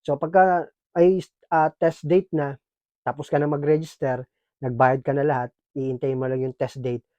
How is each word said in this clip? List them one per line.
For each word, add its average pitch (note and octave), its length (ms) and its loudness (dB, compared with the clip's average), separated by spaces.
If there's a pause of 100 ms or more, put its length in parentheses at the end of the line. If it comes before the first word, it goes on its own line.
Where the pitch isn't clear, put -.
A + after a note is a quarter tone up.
So, C#3+ 160 -4
pagka F3 480 2 (320)
ay, F3+ 260 4 (300)
ah, D#3 180 4
test - 380 -2
date F#3 260 2
na, C#3+ 220 -2 (480)
tapos C#3+ 260 -8
ka D3+ 80 0
na D3 80 0
mag-register, D3 800 -2 (380)
nagbayad B2+ 400 2
ka C#3+ 100 -2
na C#3 80 0
lahat, C3 280 -2 (260)
iintayin C3 420 -4
mo C3 80 -4
lang C3 240 -4
yung B2 60 -14
test C3 260 -6
date A#2+ 220 -6 (140)